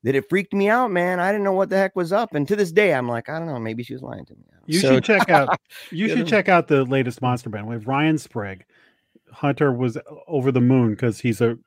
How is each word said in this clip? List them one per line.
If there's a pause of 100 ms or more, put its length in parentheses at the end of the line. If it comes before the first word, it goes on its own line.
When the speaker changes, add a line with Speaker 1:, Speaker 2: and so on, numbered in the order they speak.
Speaker 1:
that
it
freaked
me
out,
man.
I
didn't
know
what
the
heck
was
up.
And
to
this
day,
I'm
like,
"I
don't
know,
maybe
she
was
lying
to
me."
I
don't
know.
Speaker 2:
You
Speaker 3:
So
Speaker 2:
should
check
out, (240)
Speaker 1:
<laughs>
Speaker 2:
you
Speaker 1:
You
Speaker 2:
should
Speaker 1:
know?
Speaker 2:
check
out
the
latest
Monster
Band.
We
have
Ryan
Sprague. (680)
Hunter
was (300)
over
the
moon
'cause
he's
a (100)